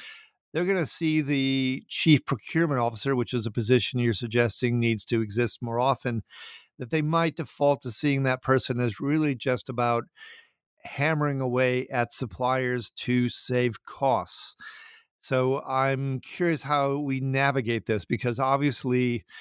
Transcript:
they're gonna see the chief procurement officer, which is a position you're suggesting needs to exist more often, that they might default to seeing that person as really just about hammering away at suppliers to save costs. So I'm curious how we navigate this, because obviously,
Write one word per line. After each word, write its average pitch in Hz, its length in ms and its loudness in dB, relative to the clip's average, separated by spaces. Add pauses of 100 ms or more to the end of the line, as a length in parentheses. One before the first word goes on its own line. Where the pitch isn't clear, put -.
(520)
they're 175 140 0
gonna 185 200 0
see 156 360 0
the 135 680 0
chief - 360 6
procurement 151 540 0
officer, 120 380 0
which 120 180 -2
is 113 120 -2
a 110 40 -4
position 123 480 2
you're 120 140 4
suggesting 120 680 0
needs 117 280 2
to 113 160 2
exist 110 380 -2
more 117 200 -2
often, 123 420 0 (560)
that 120 120 -10
they 156 120 0
might 165 340 0
default 143 460 0
to 127 80 -6
seeing 139 320 0
that 127 200 0
person 131 360 2
as 123 220 -2
really 147 340 0
just 127 340 -4
about 120 360 0 (800)
hammering 147 560 -2
away 127 480 0
at 120 240 -2
suppliers 127 800 -2
to 123 360 0
save 123 560 -2
costs. - 720 -2 (640)
So 131 420 0
I'm 135 580 0
curious 170 420 -2
how 139 360 0
we 139 200 -2
navigate 131 680 0
this, 110 180 0
because 120 340 -2
obviously, 127 840 0 (160)